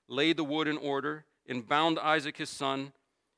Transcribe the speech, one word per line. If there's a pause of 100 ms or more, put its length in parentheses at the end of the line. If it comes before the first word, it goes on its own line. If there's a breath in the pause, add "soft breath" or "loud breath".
laid
the
wood
in
order, (200)
and
bound
Isaac
his
son, (440)